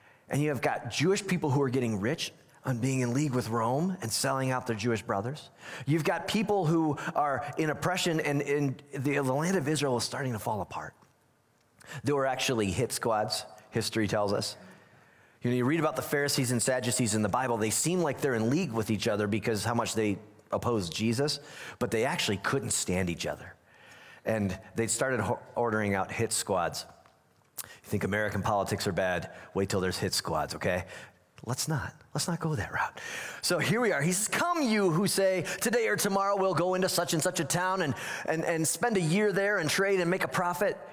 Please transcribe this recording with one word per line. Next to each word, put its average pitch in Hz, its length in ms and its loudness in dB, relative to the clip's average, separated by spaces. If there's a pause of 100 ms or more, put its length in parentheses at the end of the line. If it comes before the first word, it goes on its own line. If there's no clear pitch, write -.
(320)
And 147 120 2
you 151 60 2
have 135 120 -2
got 120 300 0
Jewish 185 340 2
people 170 240 0
who 135 140 4
are 135 60 2
getting 117 300 0
rich 120 320 -2 (320)
on 131 140 -2
being 131 220 0
in 120 160 0
league 143 180 2
with 107 160 0
Rome 127 540 0
and 113 80 -6
selling 131 400 0
out 127 160 -2
their 117 80 0
Jewish 110 260 0
brothers. 117 480 -4 (380)
You've 151 160 2
got 170 240 -2
people 202 400 2
who 160 320 2 (160)
are 143 280 0 (140)
in 156 140 2
oppression, 180 480 0
and, 143 240 0
and 143 400 0 (100)
the, 139 200 0
the 135 200 2
land 170 240 2
of 139 100 0
Israel 143 300 2
is 113 60 -2
starting 127 300 -4
to 107 40 -2
fall 107 240 -4
apart. - 320 -10 (1120)
There 139 120 2
were 135 120 2
actually 123 420 0
hit 110 220 0
squads, 110 520 0 (280)
history 110 360 0
tells 104 240 2
us. - 240 -2 (840)
You 123 80 0
know, 123 80 2
you 123 80 2
read 156 140 2
about 151 160 2
the 123 80 -2
Pharisees 139 480 0
and 120 100 2
Sadducees 120 540 2
in 107 80 2
the 104 60 2
Bible, 120 280 0
they 107 140 0
seem 175 300 0
like 143 200 -2
they're 135 140 2
in 110 160 2
league 160 200 2
with 110 200 0
each 104 160 0
other 104 180 2
because 104 400 0
how 113 80 0
much 113 220 0
they 107 240 0 (320)
oppose 104 400 0
Jesus, 117 480 -2 (400)
but 123 100 0
they 113 160 2
actually 135 320 0
couldn't 135 340 -2
stand 92 380 0
each 82 160 -4
other. 73 300 -8 (720)
And 101 300 0 (200)
they 113 100 0
started 131 360 0
ho-, 101 180 -2 (160)
ordering 107 400 2
out 95 160 -2
hit 113 200 -2
squads. 85 540 -2 (760)
You - 280 -20
think 104 140 0
American 104 380 0
politics 101 440 0
are 104 60 0
bad? 90 400 0 (220)
Wait 98 160 0
till 98 120 0
there's 90 160 0
hit 95 160 -2
squads, 78 420 -2
okay? 90 300 -2 (600)
Let's - 220 -4
not. 147 260 -2 (200)
Let's - 140 -2
not 170 120 -2
go 156 160 -2
that - 160 -4
route. - 280 -4 (420)
So 170 180 0
here 151 220 2
we 226 100 4
are. 143 100 2
He 170 100 2
says, - 160 0
"Come, 339 340 0
you 214 300 2
who 185 160 2
say, 190 380 2 (140)
'Today 226 280 2
or 208 80 2
tomorrow 196 420 2
we'll 190 160 2
go 175 220 2
into 185 120 2
such 175 260 0
and 160 100 2
such 180 160 0
a 156 60 0
town 180 360 0
and, 139 140 0 (320)
and, 160 180 0
and 160 220 2
spend 233 300 0
a 185 40 2
year 196 300 4
there 196 260 2
and 160 120 0
trade 196 300 4
and 170 120 2
make 185 120 2
a 196 40 0
profit.' 175 500 0 (160)